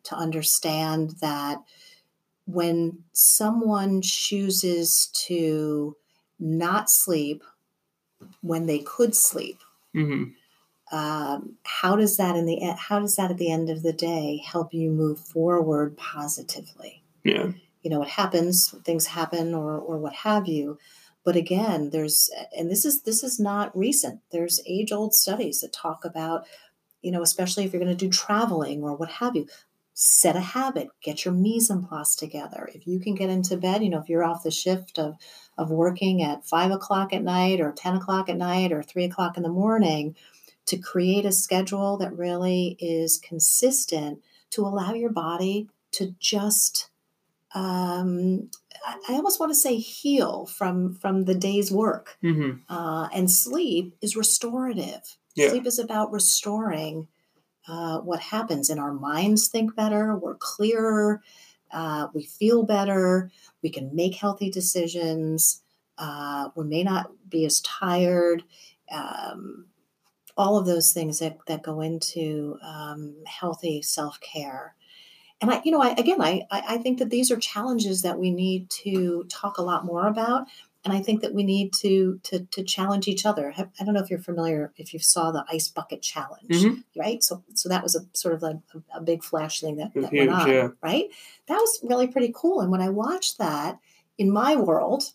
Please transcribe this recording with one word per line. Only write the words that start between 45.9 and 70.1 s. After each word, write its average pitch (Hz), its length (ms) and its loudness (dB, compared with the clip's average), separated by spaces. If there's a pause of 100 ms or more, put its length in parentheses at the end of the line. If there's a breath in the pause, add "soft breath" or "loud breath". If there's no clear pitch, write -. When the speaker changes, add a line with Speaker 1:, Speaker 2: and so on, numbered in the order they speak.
Speaker 1:
to 190 280 -4
just, - 720 0 (640)
um, 180 960 0 (360)
I, - 120 -8 (100)
I 247 60 -2
almost 370 260 0
wanna 311 160 0
say 254 220 4
heal - 720 0
from, 180 480 -2
from 190 280 0
the 185 120 4
day's 196 360 0
work. 202 500 0
Speaker 2:
Mm-hmm. 151 460 0
Speaker 1:
Uh, 165 460 -4
and 185 180 2
sleep 220 720 0
is 214 160 -4
restorative. 233 1000 -2 (180)
Speaker 2:
Yeah. 147 140 6
Speaker 1:
Sleep 247 180 0
is 240 120 0
about 214 320 -2
restoring, 185 960 -2 (600)
uh, 165 320 -4
what 170 200 -4
happens 170 500 -2
in 151 100 -2
our 143 140 -6
minds. 160 540 2
Think 220 280 -2
better, 214 400 0
we're - 200 -8
clearer, 214 840 0 (500 soft breath)
uh, 151 420 -6
we 151 100 -6
feel 226 400 4
better, 190 680 2 (300 soft breath)
we 160 80 -2
can 139 260 -8
make 180 200 0
healthy 202 340 -2
decisions, 165 1120 0 (360)
uh, 143 580 -6
we 160 80 -4
may 156 200 0
not 190 280 0 (180)
be 160 160 0
as 147 160 2
tired, 175 800 2 (480 soft breath)
um, - 720 -10 (720)